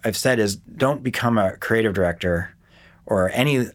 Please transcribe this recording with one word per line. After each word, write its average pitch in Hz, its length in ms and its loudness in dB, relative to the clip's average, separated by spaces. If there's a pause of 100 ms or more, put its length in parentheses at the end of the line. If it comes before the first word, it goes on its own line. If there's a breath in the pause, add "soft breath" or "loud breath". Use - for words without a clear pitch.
I've 110 120 -2
said 127 220 2
is 101 180 0
don't 135 460 -4
become 117 360 0
a 95 200 0
creative 113 360 0
director 87 600 -2 (500 soft breath)
or 95 280 0
any 127 420 0